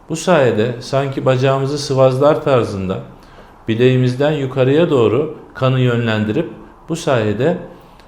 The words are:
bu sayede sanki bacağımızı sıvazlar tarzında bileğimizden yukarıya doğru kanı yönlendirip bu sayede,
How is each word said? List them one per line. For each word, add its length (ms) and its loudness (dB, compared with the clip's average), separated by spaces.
bu 80 -6
sayede 640 0
sanki 460 -4
bacağımızı 520 0
sıvazlar 680 2
tarzında 540 0
bileğimizden 640 2
yukarıya 580 0
doğru 440 2
kanı 260 0
yönlendirip 680 0
bu 80 -4
sayede, 640 0